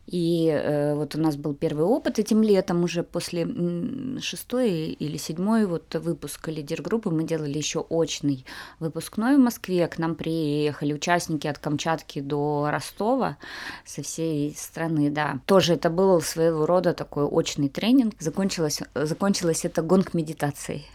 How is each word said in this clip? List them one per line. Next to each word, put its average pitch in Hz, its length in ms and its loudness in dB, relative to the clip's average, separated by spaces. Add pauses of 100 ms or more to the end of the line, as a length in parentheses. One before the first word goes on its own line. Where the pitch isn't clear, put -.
И, 170 420 2
э, 147 460 0
вот 147 200 -4
у 151 60 -2
нас 156 160 2
был 147 180 -4
первый 151 300 0
опыт 262 340 0
этим 220 240 4
летом 190 400 4
уже 170 200 0
после, 170 400 -4
м, 175 800 -4
шестой 180 800 -2
или 156 180 -4
седьмой 202 480 0
вот 170 300 -4
выпуск 160 540 -4
лидер-группы. 160 600 -2
Мы 160 140 2
делали 156 340 -2
ещё 151 320 -2
очный 151 560 0 (340)
выпускной 214 580 0
в - 20 4
Москве. 185 480 2
К - 120 -6
нам 165 160 0
приехали 151 800 0
участники 165 540 0
от 147 120 -4
Камчатки 151 600 -2
до 147 500 0
Ростова 190 640 -2 (480)
со - 160 -10
всей 151 560 -2
страны, 160 520 0
да. 147 360 -2
Тоже 175 300 6
это 165 140 0
был 180 320 4
своего 160 440 2
рода 175 280 4
такой 147 320 -4
очный 147 440 0
тренинг. 220 500 2
Закончилось, 160 600 -2 (140)
закончилось 165 720 0
это 165 180 -2
гонг-медитацией. 160 1120 0